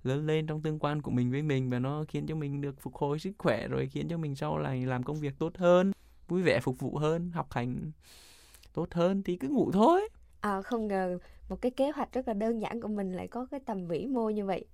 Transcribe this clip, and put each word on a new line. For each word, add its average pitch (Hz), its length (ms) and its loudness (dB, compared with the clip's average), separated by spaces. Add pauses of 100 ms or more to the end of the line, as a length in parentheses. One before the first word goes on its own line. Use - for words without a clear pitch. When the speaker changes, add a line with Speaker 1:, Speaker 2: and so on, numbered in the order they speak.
Speaker 1:
lớn 143 240 -2
lên 156 200 2
trong 156 160 -4
tương 156 160 -2
quan 147 240 0
của - 80 -6
mình 123 200 2
với 135 120 -2
mình, 135 280 2
và 123 80 0
nó 143 300 -2
khiến 147 180 -4
cho 156 80 -4
mình 143 260 -4
được 143 200 -6
phục - 140 -10
hồi 147 240 -2
sức 185 200 -6
khỏe, 120 300 0
rồi 131 240 -2
khiến 147 160 -4
cho 165 100 -4
mình 151 180 -4
sau 151 220 -2
này 135 280 -2
làm 127 160 -2
công 151 180 -4
việc 139 180 -4
tốt 165 200 -2
hơn, 180 340 8 (360)
vui 180 140 0
vẻ 165 180 6
phục 131 180 -2
vụ - 180 -4
hơn, 165 340 0
học 165 220 -6
hành 123 400 -4 (800)
tốt 170 220 -4
hơn 185 280 4
thì 180 140 -2
cứ 262 120 -4
ngủ 269 240 4
thôi. 330 360 6 (320)
Speaker 2:
À, 196 220 0
không 220 260 -2
ngờ 185 300 0 (300)
một 190 140 -6
cái 254 80 2
kế 269 200 0
hoạch 285 220 -4
rất - 160 -4
là 226 60 -2
đơn 220 280 0
giản 226 180 -6
của 220 80 -6
mình 202 240 -2
lại 185 160 -6
có 247 220 -8
cái 285 100 -8
tầm 202 260 -6
vĩ 165 200 -2
mô 233 240 0
như 208 160 -2
vậy. 190 280 -2